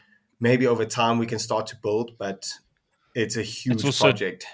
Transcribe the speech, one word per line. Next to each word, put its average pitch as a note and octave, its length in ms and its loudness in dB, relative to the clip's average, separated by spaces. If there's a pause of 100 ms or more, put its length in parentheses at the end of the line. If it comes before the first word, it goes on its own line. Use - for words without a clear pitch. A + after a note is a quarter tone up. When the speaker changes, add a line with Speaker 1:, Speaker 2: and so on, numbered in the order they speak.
(380)
Speaker 1:
maybe B2 280 4
over A#2 180 2
time A#2 340 2
we A#2 60 0
can A2+ 140 -4
start G#2+ 300 -2
to - 140 -14
build, A2 360 -2
but G2 340 -8 (640)
it's A2+ 240 -2
a G#2+ 40 0
huge A#2 340 -2
Speaker 2:
It's G#2+ 80 -2
also C#3 260 4
Speaker 1:
project. F#2+ 440 -2